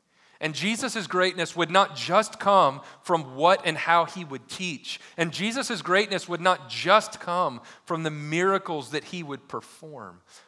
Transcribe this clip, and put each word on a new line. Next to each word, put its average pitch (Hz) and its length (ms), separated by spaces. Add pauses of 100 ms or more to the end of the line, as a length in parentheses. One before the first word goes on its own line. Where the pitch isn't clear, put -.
(420)
And 156 120
Jesus' 214 520
greatness 180 480
would 170 160
not 185 240
just 170 460
come 170 400 (220)
from 147 340
what 180 300
and 156 100
how 165 300
he 180 180
would 135 240
teach. 175 500 (200)
And 165 160
Jesus' 214 480
greatness 185 480
would 165 100
not 170 300
just 196 500
come 170 400 (240)
from 160 200
the 156 60
miracles 156 840
that 147 120
he 175 180
would 139 260
perform, 110 760 (260)